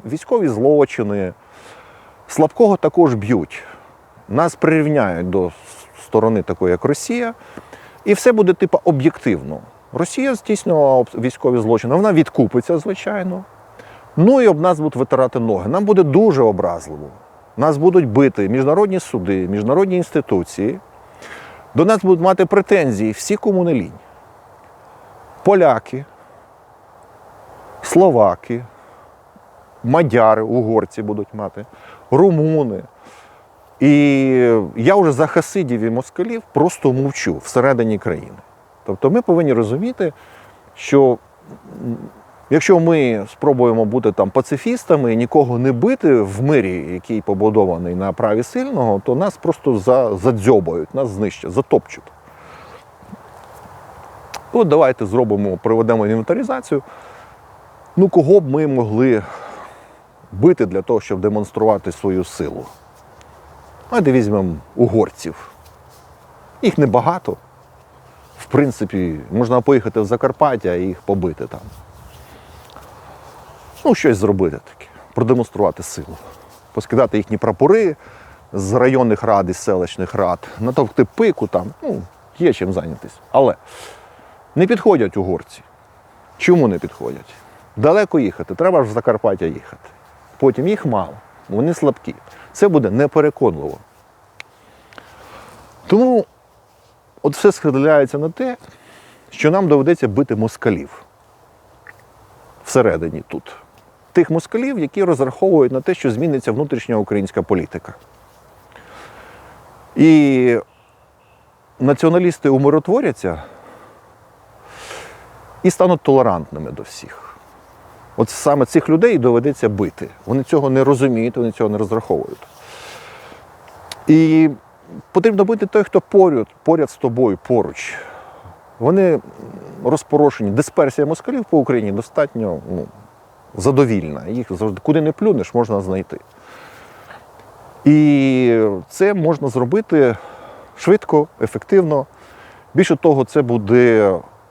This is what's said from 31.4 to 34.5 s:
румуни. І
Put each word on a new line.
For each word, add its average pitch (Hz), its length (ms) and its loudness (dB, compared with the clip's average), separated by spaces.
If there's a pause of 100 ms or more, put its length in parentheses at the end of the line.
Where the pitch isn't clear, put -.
румуни. 151 720 2 (960)
І 139 120 4 (840)